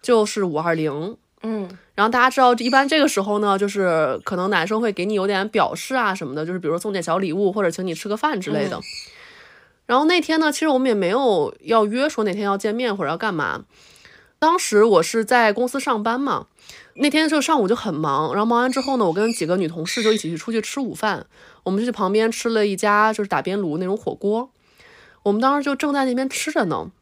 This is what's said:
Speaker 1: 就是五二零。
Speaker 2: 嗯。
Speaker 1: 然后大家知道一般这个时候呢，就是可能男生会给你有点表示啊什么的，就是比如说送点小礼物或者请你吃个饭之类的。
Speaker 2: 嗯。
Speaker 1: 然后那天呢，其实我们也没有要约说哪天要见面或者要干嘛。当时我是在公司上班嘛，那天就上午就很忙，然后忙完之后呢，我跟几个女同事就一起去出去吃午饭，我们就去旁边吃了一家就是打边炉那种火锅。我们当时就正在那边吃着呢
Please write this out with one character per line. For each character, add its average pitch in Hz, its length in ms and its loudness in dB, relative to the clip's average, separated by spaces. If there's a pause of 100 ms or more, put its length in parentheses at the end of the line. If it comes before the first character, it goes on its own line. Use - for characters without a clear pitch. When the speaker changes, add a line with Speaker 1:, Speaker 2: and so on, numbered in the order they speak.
Speaker 1:
就 226 240 4
是 214 180 -4
五 160 160 -2
二 165 160 0
零。 156 420 -4 (240)
Speaker 2:
嗯。 214 280 -8 (240)
Speaker 1:
然 208 120 2
后 226 60 2
大 247 100 2
家 262 80 6
知 254 100 0
道 247 160 6
一 233 140 -2
般 269 180 4
这 311 120 2
个 294 80 4
时 202 140 0
候 208 180 -2
呢， 202 180 2
就 202 100 0
是 165 560 0
可 - 120 -4
能 185 140 -2
男 175 160 2
生 214 140 -2
会 226 140 -2
给 180 120 -4
你 214 80 -2
有 196 140 0
点 202 220 -2
表 185 260 0
示 - 200 -8
啊 214 200 0
什 170 100 -8
么 127 80 -8
的， 151 120 -6
就 180 80 -6
是 185 60 -6
比 170 80 -6
如 151 60 0
说 175 60 -2
送 208 140 -6
点 185 100 -4
小 170 140 0
礼 185 160 -2
物 190 180 0
或 208 100 -4
者 180 80 2
请 185 160 -6
你 170 80 -4
吃 160 140 -10
个 208 80 -2
饭 277 240 -2
之 180 120 -6
类 147 180 0
的。 - 80 -6
Speaker 2:
嗯。 - 60 -12 (1040)
Speaker 1:
然 247 120 4
后 302 60 2
那 349 160 4
天 320 180 0
呢， 311 120 2
其 - 80 -6
实 320 100 2
我 254 100 4
们 262 80 2
也 240 60 4
没 190 160 2
有 208 520 2
要 220 240 2
约 247 220 0
说 240 160 -2
哪 202 80 0
天 202 120 -4
要 202 140 0
见 208 160 -2
面 233 220 -2
或 190 80 -4
者 139 60 -2
要 165 80 -4
干 214 160 -4
嘛。 127 300 -4 (760)
当 339 220 2
时 208 240 4
我 190 200 6
是 226 220 -2
在 233 260 4
公 233 160 0
司 269 120 -4
上 226 240 -2
班 226 160 -2
嘛， 254 280 -4 (480)
那 285 140 0
天 311 180 2
就 302 140 2
上 302 180 2
午 190 80 2
就 220 80 2
很 220 160 -4
忙， 143 420 0
然 196 60 0
后 214 60 2
忙 233 140 2
完 254 120 2
之 269 100 -2
后 269 160 -2
呢， 214 80 2
我 160 80 2
跟 214 180 0
几 190 140 -4
个 175 100 0
女 185 120 0
同 165 180 -6
事 226 180 -4
就 220 80 4
一 220 60 2
起 165 120 -6
去 165 80 -6
出 233 140 -8
去 220 100 -2
吃 - 180 -8
午 233 140 -6
饭， 196 320 -4 (380)
我 185 80 -2
们 196 80 0
就 233 60 -2
去 247 60 -2
旁 196 200 -2
边 220 180 2
吃 233 200 -4
了 214 180 2
一 196 80 -2
家 208 380 2
就 208 100 -4
是 196 40 -4
打 160 140 0
边 190 160 -4
炉 160 200 -2
那 185 80 -4
种 190 120 -2
火 - 160 -6
锅。 220 380 -4 (720)
我 202 80 2
们 214 100 2
当 269 160 4
时 285 60 -2
就 285 100 -2
正 285 200 -2
在 269 120 0
那 254 80 0
边 262 160 -2
吃 - 220 -6
着 269 140 0
呢 127 260 -4 (100)